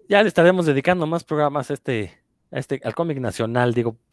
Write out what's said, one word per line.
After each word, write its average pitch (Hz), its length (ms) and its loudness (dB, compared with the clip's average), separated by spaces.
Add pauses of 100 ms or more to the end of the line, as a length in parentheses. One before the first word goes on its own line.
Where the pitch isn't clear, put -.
Ya 202 140 6
le 220 60 4
estaremos 180 360 4
dedicando 156 420 0
más 165 180 -4
programas 147 460 -2
a 147 40 -2
este, 113 440 -6 (320)
a - 80 -8
este, 131 240 -6
al 117 120 -6
cómic 165 240 -4
nacional. 120 560 -2
Digo, 117 240 -2 (140)